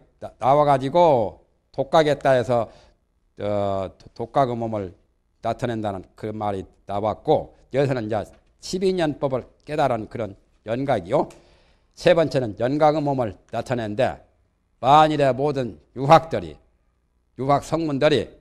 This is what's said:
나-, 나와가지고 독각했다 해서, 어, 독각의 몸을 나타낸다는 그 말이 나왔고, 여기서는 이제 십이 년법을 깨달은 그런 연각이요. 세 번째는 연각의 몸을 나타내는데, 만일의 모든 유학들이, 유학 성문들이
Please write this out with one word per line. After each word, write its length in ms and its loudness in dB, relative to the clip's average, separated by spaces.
나-, 180 -16
나와가지고 1040 2
독각했다 580 2
해서, 400 0
어, 500 -4
독각의 420 -2
몸을 380 -6
나타낸다는 640 -6
그 120 -12
말이 380 -6
나왔고, 680 -2
여기서는 320 -2
이제 180 -4
십이 320 -4
년법을 520 -4
깨달은 440 -2
그런 280 -8
연각이요. 640 -2
세 200 4
번째는 460 0
연각의 420 2
몸을 340 -2
나타내는데, 720 -4
만일의 560 4
모든 460 -4
유학들이, 600 2
유학 260 0
성문들이 680 0